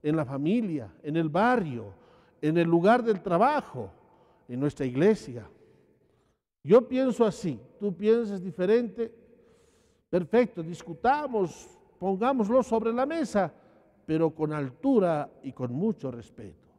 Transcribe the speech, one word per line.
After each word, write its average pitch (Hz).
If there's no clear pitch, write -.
en 151
la 156
familia, 147
en 151
el 165
barrio, 160
en 156
el 170
lugar 185
del 214
trabajo, 185
en 127
nuestra 143
iglesia. 127
Yo 226
pienso 254
así, 165
tú 208
piensas 208
diferente, 208
perfecto, 180
discutamos, 208
pongámoslo 226
sobre 226
la 247
mesa, 269
pero 160
con 151
altura 156
y 135
con 123
mucho 165
respeto. 110